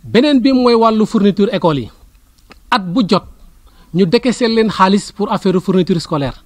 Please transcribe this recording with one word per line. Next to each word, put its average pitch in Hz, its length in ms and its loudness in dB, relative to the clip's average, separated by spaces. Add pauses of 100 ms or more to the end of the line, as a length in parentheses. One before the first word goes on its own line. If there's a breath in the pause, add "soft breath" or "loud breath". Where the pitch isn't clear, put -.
Beneen 277 360 2
bi 262 140 2
mooy 247 220 2
wàllu 220 300 2
fourniture 202 460 0
école 165 280 -2
yi. 107 100 -10 (800)
At 247 100 0
bu 185 300 -4
jot 185 140 2 (680 soft breath)
ñu 185 120 2
décaissé 233 420 -2
leen 226 220 0
xaalis 190 460 0
pour 208 160 -4
affaire 185 280 0
fourniture 180 400 0
scolaire. - 460 -6